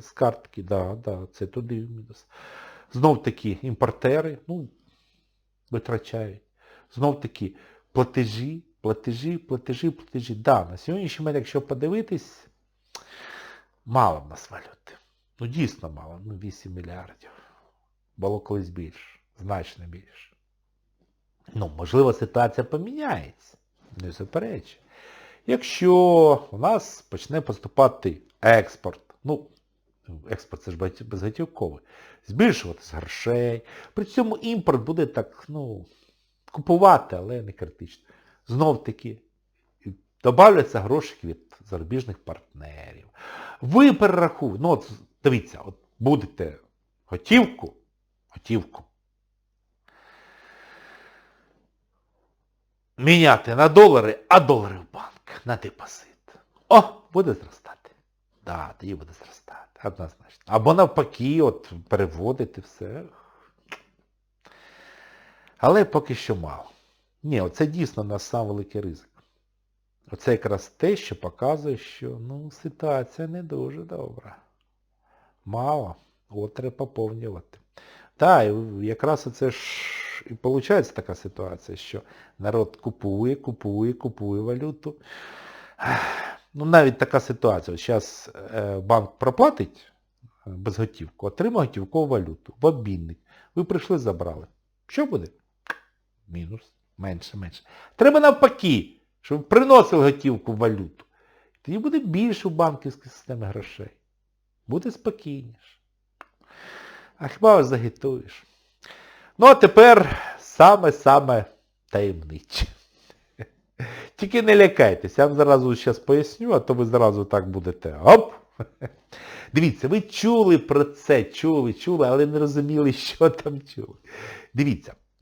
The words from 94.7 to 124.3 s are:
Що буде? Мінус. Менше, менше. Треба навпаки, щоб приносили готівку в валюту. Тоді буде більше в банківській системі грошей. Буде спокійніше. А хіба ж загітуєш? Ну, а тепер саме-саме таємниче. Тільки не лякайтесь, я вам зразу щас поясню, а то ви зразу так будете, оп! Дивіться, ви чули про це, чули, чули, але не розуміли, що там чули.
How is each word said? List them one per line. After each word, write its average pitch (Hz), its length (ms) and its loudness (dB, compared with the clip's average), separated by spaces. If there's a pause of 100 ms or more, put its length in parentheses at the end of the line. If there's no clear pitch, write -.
Що 285 200 -4
буде? 120 200 -8 (1040)
Мінус. 85 440 -14 (260)
Менше, 95 380 -12
менше. 92 260 -16 (340)
Треба 285 240 6
навпаки, 262 760 2 (240)
щоб 151 280 -8
приносили 240 560 6
готівку 139 480 0
в 107 40 -6
валюту. 104 480 -4 (580)
Тоді 180 160 -8
буде 294 200 -2
більше 202 500 -4
в - 20 -4
банківській 151 580 -4
системі 113 380 -12
грошей. - 440 -14 (800)
Буде 175 200 -6
спокійніше. - 880 -14 (1400)
А 143 100 -12
хіба 202 340 6
ж 127 60 0
загітуєш? 127 760 -8 (920)
Ну, 233 80 8
а 269 80 12
тепер 214 640 8 (200)
саме-саме 143 1080 6 (420)
таємниче. 82 800 -6 (1500)
Тільки 226 260 -2
не 214 140 6
лякайтесь, 139 640 4
я 139 80 6
вам 143 100 -2
зразу 131 400 4
щас 117 220 -2
поясню, 151 540 -2
а 165 80 2
то - 140 -2
ви 123 100 -2
зразу 113 400 2
так 98 260 -4
будете, 85 540 -10
оп! 220 300 8 (1160)
Дивіться, 139 360 0
ви 208 120 2
чули 214 580 2
про 147 260 2
це, 143 400 0
чули, 147 480 -4
чули, 156 360 -2
але 139 180 2
не 147 120 -4
розуміли, 147 540 -2
що - 380 0
там 147 320 -12
чули. - 340 -18 (580)